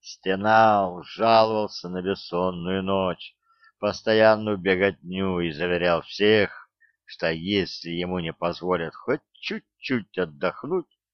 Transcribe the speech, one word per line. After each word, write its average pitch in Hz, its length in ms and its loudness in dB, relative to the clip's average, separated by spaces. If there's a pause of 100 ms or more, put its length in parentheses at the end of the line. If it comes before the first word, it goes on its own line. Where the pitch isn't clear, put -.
стенал, 98 1000 2
жаловался 110 840 2
на 90 140 -6
бессонную 92 800 -2
ночь, 95 520 -2 (440)
постоянную 107 800 4
беготню 92 800 0
и 85 120 -2
заверял 87 520 0
всех, 104 680 0 (360)
что - 260 -4
если 85 580 -4
ему 90 300 -4
не 82 120 -6
позволят 85 600 -4
хоть - 280 -6 (120)
чуть-чуть - 840 -8
отдохнуть 92 800 -6 (140)